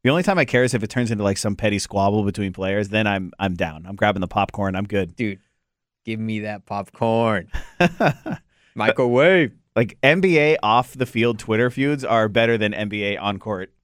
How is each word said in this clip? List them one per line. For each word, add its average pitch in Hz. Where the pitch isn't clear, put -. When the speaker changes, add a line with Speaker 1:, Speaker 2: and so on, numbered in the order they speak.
Speaker 1:
The -
only 170
time 190
I 147
care 123
is 127
if 117
it 107
turns 120
into, 104
like, 98
some 101
petty 104
squabble 101
between 98
players. 98
Then 110
I'm, 98
I'm 95
down. 82
I'm 95
grabbing 101
the 90
popcorn. 98
I'm 101
good. 95
Speaker 2:
Dude, 101
give 110
me 110
that 104
popcorn. 110
Speaker 1:
<laughs> -
Speaker 2:
Microwave. 127
Speaker 1:
Like, 113
N 151
B 180
A 151
off 113
the 127
field 117
Twitter 113
feuds 135
are 113
better 113
than 104
N 104
B 104
A 101
on 101
court. 98